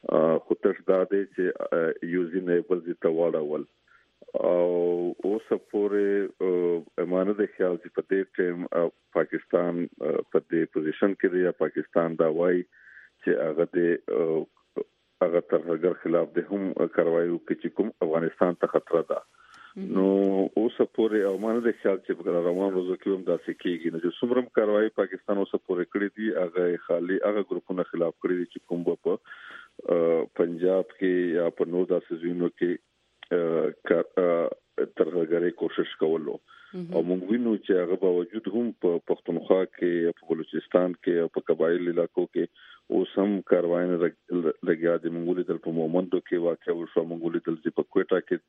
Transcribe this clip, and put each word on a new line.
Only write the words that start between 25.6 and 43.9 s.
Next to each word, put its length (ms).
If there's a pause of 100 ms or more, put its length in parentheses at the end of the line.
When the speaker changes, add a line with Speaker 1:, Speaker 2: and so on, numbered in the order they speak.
Speaker 1:
کړې 240
دي، 100 (160)
هغه 200 (100)
یې 40
خالي 400 (120)
هغه 120 (100)
ګروپونه 320
خلاف 400
کړي 180
دي 120
چې 140
کوم 160
به 220
په، 140 (640)
آه، 420 (160)
پنجاب 460
کې 280 (220)
یا 100 (140)
په 60
نور 200
داسې 280 (100)
ځایونو 260
کې، 240 (640)
آه، 320 (200)
کا-، 360
آه، 240 (500)
ترهګرۍ 520 (100)
کوشش 400
کولو. 360 (380)
Speaker 2:
مهم. 200
Speaker 1:
او 80
موږ 280
وینو 260
چې 140
هغه 320
باوجود 520
هم 280
په 180 (100)
پښتونخوا 540
کې، 540
په 160
بلوچستان 580
کې 180
او 180
په 120
قبایل 480
علاقو 460
کې 120 (440)
اوس 180 (100)
هم 220
کاروایونه 560